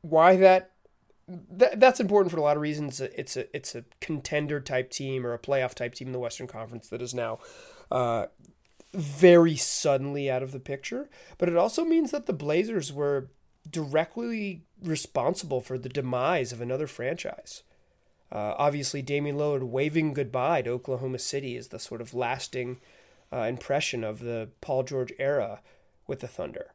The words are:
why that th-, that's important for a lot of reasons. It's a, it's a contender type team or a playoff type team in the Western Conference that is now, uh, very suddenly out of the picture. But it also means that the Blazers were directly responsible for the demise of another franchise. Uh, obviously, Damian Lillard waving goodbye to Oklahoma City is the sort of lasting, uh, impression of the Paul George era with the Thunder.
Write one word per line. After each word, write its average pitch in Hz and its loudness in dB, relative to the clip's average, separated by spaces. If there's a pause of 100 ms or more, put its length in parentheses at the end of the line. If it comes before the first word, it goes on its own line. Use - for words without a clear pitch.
why 165 8
that 185 8 (560)
th-, 180 2
that's 254 8
important 196 4
for 165 -4
a 151 0
lot 147 4
of 151 -2
reasons. 151 -4
It's - -6
a, - -6
it's - -8
a 120 -10 (160)
contender 151 -4
type 127 -2
team 135 -6
or 120 -4
a 117 -8
playoff 131 -2
type 120 -6
team 127 -12
in 131 -8
the 127 -4
Western 123 -8
Conference 113 -14
that 120 -8
is 123 -8
now, 117 -4 (520)
uh, 120 0 (640)
very 165 8
suddenly 139 0
out 127 0
of 135 -8
the 131 -10
picture. 220 -10 (280)
But 175 2
it 170 2
also 220 2
means 330 2
that 285 -6
the 214 -2
Blazers 156 0
were 143 0 (400)
directly 170 -2 (180)
responsible 151 -2
for 127 -8
the 123 -10
demise 127 -2
of 117 -10
another 131 -4
franchise. - -10 (680)
Uh, 104 -4
obviously, 143 -2
Damian 143 -4
Lillard 147 -2
waving 147 0
goodbye 131 0
to 117 -4
Oklahoma 127 -4
City 135 -6
is - -14
the 113 -14
sort 113 -12
of 117 -14
lasting, 123 -6 (520)
uh, 127 -4
impression 127 -2
of 107 -8
the 117 -8 (120)
Paul 131 -2
George 127 -4
era 135 -2 (460)
with - -8
the 127 -12
Thunder. - -10